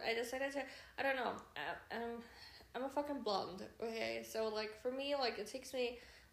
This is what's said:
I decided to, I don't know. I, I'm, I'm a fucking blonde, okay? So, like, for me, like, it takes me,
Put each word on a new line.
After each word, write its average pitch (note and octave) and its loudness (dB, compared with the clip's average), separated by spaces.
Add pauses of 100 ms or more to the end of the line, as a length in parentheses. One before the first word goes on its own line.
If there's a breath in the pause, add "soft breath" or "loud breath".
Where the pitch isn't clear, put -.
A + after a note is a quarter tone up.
I A3+ 4
decided B3+ 2
to, C#4 0 (360 loud breath)
I - 2
don't C4+ 6
know. A3 2 (220)
I, - -4
I'm, A#3 -2 (560 loud breath)
I'm A#3+ 0
a C#4 2
fucking C#4+ 0
blonde, G3 2 (180)
okay? A3+ 0
So, A3 2
like, G#3+ 0 (100)
for B3 2
me, C#4 2
like, B3 4
it G#3 -2
takes - -6
me, B3 0 (320 loud breath)